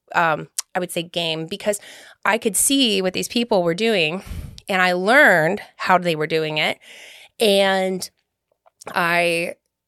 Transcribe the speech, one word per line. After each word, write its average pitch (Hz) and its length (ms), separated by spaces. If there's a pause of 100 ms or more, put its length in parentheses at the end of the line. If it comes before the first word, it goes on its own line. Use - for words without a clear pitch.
(140)
um, 160 340 (260)
I 190 40
would 180 120
say, 175 120
game, 165 420
because 208 360 (440)
I 214 140
could 220 180
see 233 460
what 185 100
these 185 160
people 233 340
were 170 120
doing, 190 480 (480)
and 185 100
I 180 140
learned 196 680 (160)
how 180 220
they 175 180
were 156 100
doing 156 300
it. 160 220 (640)
And 190 680 (840)
I 175 600 (340)